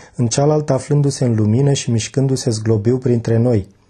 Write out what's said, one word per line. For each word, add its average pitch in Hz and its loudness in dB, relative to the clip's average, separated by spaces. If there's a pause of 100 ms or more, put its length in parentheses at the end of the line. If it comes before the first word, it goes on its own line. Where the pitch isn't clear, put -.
(160)
în 120 0
cealaltă 147 0
aflându-se 139 0
în 120 2
lumină 110 2
și - -4
mișcându-se 131 -2
zglobiu 110 0
printre 117 0
noi. 113 0 (220)